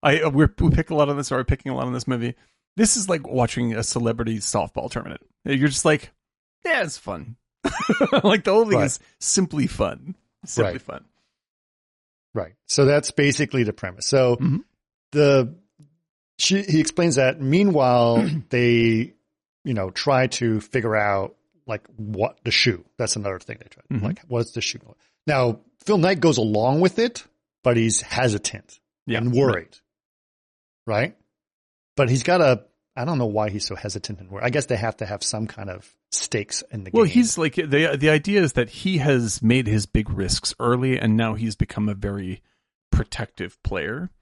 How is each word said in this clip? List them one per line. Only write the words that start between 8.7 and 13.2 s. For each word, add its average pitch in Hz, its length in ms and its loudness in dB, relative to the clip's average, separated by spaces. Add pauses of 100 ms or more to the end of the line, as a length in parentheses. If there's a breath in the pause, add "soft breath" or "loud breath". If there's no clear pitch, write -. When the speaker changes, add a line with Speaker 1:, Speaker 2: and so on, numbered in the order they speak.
Speaker 2:
Right. 104 80 2
Speaker 1:
is - 140 -4 (200 soft breath)
simply 156 480 -2
fun. 131 480 -6 (300)
Simply 101 280 -2
Speaker 2:
Right. - 80 -10
Speaker 1:
fun. - 240 -16 (1300)
Speaker 2:
Right. 92 200 -8 (140)
So 139 180 2
that's 143 260 2
basically 143 520 0